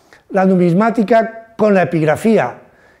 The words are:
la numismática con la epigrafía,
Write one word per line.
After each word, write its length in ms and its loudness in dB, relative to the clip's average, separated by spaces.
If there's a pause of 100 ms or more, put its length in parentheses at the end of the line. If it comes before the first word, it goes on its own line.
(300)
la 160 0
numismática 1120 0
con 160 2
la 100 2
epigrafía, 760 -2 (400)